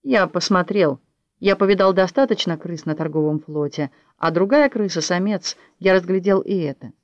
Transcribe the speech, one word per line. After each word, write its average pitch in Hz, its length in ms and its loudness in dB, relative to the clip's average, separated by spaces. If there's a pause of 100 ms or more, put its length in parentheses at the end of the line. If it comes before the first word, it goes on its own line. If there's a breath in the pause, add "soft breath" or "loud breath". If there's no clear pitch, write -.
"Я 226 260 2
посмотрел. 180 720 0 (400)
Я 196 160 0
повидал 190 360 2
достаточно 190 640 0
крыс 170 300 -10
на 156 80 -2
торговом 156 460 -2
флоте, 147 500 -6 (260 soft breath)
а 165 140 -2
другая 208 400 2
крыса — 196 320 -4
самец. 196 540 -4 (220 soft breath)
Я 185 140 2
разглядел 190 480 2
и - 160 -4
это". 139 360 -6 (120)